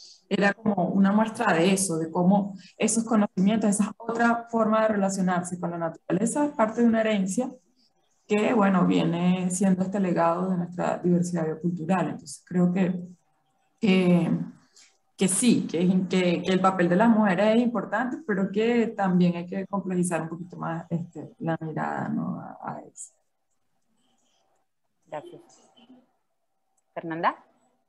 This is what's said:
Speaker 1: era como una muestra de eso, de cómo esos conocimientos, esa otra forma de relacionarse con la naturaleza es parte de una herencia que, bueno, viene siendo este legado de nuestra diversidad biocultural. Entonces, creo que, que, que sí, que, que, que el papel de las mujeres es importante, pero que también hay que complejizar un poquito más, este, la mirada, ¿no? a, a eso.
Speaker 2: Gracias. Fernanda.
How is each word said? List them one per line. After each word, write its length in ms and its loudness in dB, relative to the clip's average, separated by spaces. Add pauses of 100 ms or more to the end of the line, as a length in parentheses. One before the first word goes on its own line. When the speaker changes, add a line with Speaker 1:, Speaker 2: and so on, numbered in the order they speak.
(280)
Speaker 1:
era 260 2
como 360 -2
una 220 4
muestra 420 0
de 180 4
eso, 260 0
de 120 -4
cómo 480 2 (200)
esos 260 0
conocimientos, 680 2
esa 280 0
otra 520 -2
forma 320 2
de 80 4
relacionarse 720 -2
con 120 -6
la 60 -6
naturaleza 680 -2
es 60 -2
parte 300 0
de 60 4
una 140 2
herencia 500 -2 (760)
que, 260 0
bueno, 340 4
viene 640 0
siendo 320 2
este 160 -2
legado 500 0
de 80 -2
nuestra 400 -4
diversidad 480 0
biocultural. 640 -2
Entonces, 360 -12
creo 280 2
que, 260 0 (800)
que, 520 4 (840)
que 120 2
sí, 420 2
que, 180 0 (220)
que, 320 2
que 100 -2
el 80 2
papel 300 2
de 60 2
las 140 4
mujeres 460 4
es 60 4
importante, 640 -2
pero 260 -2
que 360 0
también 500 2
hay 80 -8
que 220 -8
complejizar 560 -2
un 60 -8
poquito 280 -14
más, 320 -8
este, 480 -8
la 240 -4
mirada, 480 -6
¿no? 320 -4
a, 220 -16
a 180 -12
eso. 320 -20 (2000)
Speaker 2:
Gracias. 320 -16 (1500)
Fernanda. 480 -6 (480)